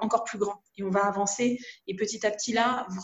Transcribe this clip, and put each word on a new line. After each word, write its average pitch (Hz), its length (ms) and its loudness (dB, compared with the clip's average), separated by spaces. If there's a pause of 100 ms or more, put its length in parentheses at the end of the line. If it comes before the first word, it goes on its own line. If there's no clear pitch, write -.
encore 220 220 2
plus - 140 -8
grand 202 240 -2 (140)
et 196 80 -6
on 190 60 -2
va 202 160 4
avancer. 202 520 0 (280)
Et 190 100 -6
petit 220 300 -2
à 208 40 2
petit, 214 220 -4
là, 247 380 2
vous 185 140 -6